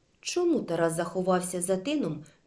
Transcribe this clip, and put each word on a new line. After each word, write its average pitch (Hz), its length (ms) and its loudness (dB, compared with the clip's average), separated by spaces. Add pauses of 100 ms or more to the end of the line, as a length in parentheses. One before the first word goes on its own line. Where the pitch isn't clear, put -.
(200)
Чому 349 400 0
Тарас 165 340 0
заховався 180 680 0
за 185 160 0
тином 190 460 -2 (240)